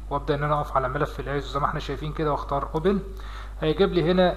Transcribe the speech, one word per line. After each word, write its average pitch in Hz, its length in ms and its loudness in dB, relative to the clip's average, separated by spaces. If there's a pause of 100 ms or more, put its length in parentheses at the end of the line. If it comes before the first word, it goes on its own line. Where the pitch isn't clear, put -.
(100)
وابدا 143 240 0
ان 143 80 0
انا 151 120 2
اقف 147 220 0
على 131 120 2
ملف 143 320 -2
الايزو 135 320 -4
زي 143 80 -2
ما 143 60 2
احنا 151 140 -2
شايفين 151 320 -6
كده 151 200 0
واختار 139 420 -2
اوبن. 185 240 2 (600)
هيجيب 160 320 4
لي 170 200 4
هنا 180 240 4